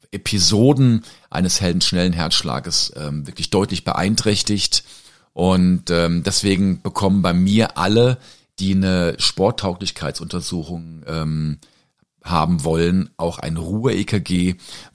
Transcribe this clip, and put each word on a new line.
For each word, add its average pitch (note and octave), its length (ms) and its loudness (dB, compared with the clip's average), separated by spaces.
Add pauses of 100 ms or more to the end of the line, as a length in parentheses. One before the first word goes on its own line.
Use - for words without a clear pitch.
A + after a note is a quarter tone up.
(120)
Episoden A2+ 920 4 (260)
eines F2+ 320 0
hellen, F2 200 0
schnellen F2+ 320 0
Herzschlages, E2 800 -2
ähm, D2 320 -8
wirklich D#2+ 220 -10
deutlich G2 360 -2
beeinträchtigt. G#2 1000 0 (500)
Und, F2+ 580 2
ähm, E2+ 320 2
deswegen G2 580 0
bekommen G2 400 0
bei F2 120 2
mir G2+ 440 2
alle, A#2 400 2 (400)
die F#2+ 160 -2
eine F#2 460 2
Sporttauglichkeitsuntersuchung, E2+ 1900 -4
ähm, D#2 540 -4 (640)
haben E2 400 0
wollen, E2+ 540 0
auch E2+ 200 -4
ein D#2+ 180 -6
Ruhe-E G2+ 480 -2
K G#2 160 -2
G, F2+ 360 0 (400)